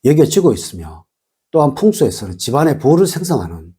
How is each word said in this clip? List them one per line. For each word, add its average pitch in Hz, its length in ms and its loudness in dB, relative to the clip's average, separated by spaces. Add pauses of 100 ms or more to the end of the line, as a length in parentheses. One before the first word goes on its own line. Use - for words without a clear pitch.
여겨지고 160 480 4
있으며 82 520 -12 (460)
또한 147 240 2
풍수에서는 113 640 -2
집안의 147 400 0
보호를 170 280 2
생성하는 87 720 -8